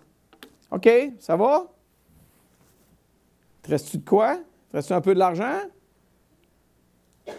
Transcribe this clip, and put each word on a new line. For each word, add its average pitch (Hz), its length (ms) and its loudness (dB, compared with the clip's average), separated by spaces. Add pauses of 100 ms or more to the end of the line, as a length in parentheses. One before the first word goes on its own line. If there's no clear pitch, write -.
(720)
OK, 185 180 4 (300)
ça - 160 -4
va ? 285 360 0 (1900)
Te 151 80 -6
reste-tu 143 260 -4
de 143 100 -10
quoi ? 220 300 2 (320)
Te - 80 -8
reste-tu 147 160 -4
un 175 80 0
peu 190 120 2
de 180 60 0
l'argent ? 190 380 0 (1800)